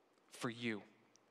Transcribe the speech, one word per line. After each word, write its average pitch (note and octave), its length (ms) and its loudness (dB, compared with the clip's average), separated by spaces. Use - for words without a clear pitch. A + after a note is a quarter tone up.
For - 180 0
you. A2+ 340 2